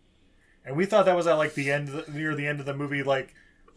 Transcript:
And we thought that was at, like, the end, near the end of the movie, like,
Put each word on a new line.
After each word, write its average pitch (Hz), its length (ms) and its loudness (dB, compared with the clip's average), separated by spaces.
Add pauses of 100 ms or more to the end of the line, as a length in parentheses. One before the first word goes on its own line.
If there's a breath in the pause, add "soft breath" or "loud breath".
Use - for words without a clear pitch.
(640 soft breath)
And 131 100 -6
we 180 100 2
thought 196 200 4
that 180 100 6
was 175 120 2
at, 160 100 6
like, 151 160 0
the 139 180 -2
end, 147 380 -4
near 156 260 -4
the 147 120 -4
end 147 120 -2
of 135 60 -8
the 139 80 -4
movie, 139 280 -4
like, 135 320 -2 (440 soft breath)